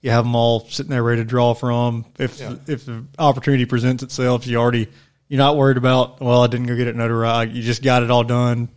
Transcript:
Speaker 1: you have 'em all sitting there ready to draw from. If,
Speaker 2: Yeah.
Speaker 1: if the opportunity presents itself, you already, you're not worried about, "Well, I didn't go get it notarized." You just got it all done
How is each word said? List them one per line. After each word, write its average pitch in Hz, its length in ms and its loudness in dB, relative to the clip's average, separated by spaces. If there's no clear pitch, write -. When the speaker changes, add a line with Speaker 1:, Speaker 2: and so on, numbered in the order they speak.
Speaker 1:
you 131 100 -4
have 117 140 4
'em 120 100 -2
all 117 340 2
sitting - 220 -10
there 123 120 -2
ready 117 180 0
to 113 40 -4
draw 120 280 2
from. 120 520 -2
If, - 220 -6
Speaker 2:
Yeah. 123 160 -12
Speaker 1:
if 143 180 -8
the 117 180 -12
opportunity 135 460 2
presents 127 380 -2
itself, 123 440 -2
you 120 100 -2
already, 117 300 0
you're 143 100 -2
not 143 180 4
worried 135 200 4
about, 127 440 0
"Well, 123 220 4
I 120 40 4
didn't 120 200 -4
go 120 80 -4
get 120 120 -2
it 117 80 -6
notarized." 117 600 -2
You 120 80 -8
just 117 200 -2
got 123 200 4
it 117 80 0
all 120 120 4
done 120 540 -2